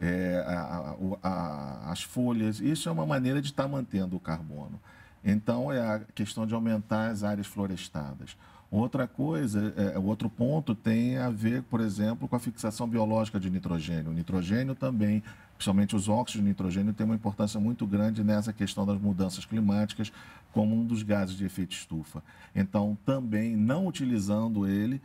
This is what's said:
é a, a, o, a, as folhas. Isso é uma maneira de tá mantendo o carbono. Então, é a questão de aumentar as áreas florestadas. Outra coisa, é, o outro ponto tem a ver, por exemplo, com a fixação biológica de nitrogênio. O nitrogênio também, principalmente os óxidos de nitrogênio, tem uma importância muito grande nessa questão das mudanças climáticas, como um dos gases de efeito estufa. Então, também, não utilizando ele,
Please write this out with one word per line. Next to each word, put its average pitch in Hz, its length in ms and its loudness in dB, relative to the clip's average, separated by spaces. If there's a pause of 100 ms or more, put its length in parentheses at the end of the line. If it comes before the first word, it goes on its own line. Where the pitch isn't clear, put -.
é 90 460 2
a, 85 300 -4
a, 76 180 -6
o, 95 280 -4
a, 73 720 -4
as - 100 -6
folhas. 113 580 0
Isso 151 280 0
é 165 40 -2
uma 160 140 0
maneira 139 340 2
de 143 140 -4
tá 139 140 0
mantendo 101 480 -2
o 87 40 -6
carbono. 78 600 -8 (440)
Então, 117 480 2
é 127 80 0
a 110 200 0 (140)
questão 110 300 -2
de 107 100 -2
aumentar 110 540 0
as 104 140 -4
áreas 104 240 -2
florestadas. 76 920 -6 (320)
Outra 123 380 2
coisa, 131 720 0
é, 98 220 0
o 95 60 0
outro 107 240 0
ponto 131 460 0
tem 117 440 2
a 127 120 0
ver, 113 320 0
por 120 180 0
exemplo, 110 480 0
com - 60 0
a 120 40 0
fixação 117 480 -4
biológica 110 540 2
de 92 80 -2
nitrogênio. 82 600 -2
O 80 40 -2
nitrogênio 95 600 0
também, 107 480 2 (320)
principalmente 101 400 2
os 101 140 2
óxidos 110 340 0
de 101 60 4
nitrogênio, 95 440 2
tem 107 140 0
uma 113 80 2
importância 104 460 0
muito 117 260 0
grande 104 380 2
nessa 107 280 2
questão 101 320 -2
das 98 160 0
mudanças 95 440 0
climáticas, 107 680 0 (400)
como 107 220 4
um 117 100 2
dos 113 200 0
gases 101 320 0
de 98 80 -4
efeito 92 280 -4
estufa. - 500 -8 (320)
Então, 104 520 2
também, 113 500 0
não 131 300 4
utilizando 110 800 0
ele, 107 380 0